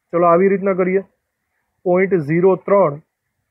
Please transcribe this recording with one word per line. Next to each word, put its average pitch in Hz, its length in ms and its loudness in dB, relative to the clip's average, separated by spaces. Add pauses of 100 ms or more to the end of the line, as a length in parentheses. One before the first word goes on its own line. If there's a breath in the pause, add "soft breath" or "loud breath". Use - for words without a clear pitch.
(120)
ચલો, 170 140 0
આવી 175 220 4
રીતના 196 260 -2
કરીએ, 185 300 -2 (800)
પોઇન્ટ 185 320 0
ઝીરો 175 400 0
ત્રણ 170 460 -2 (500)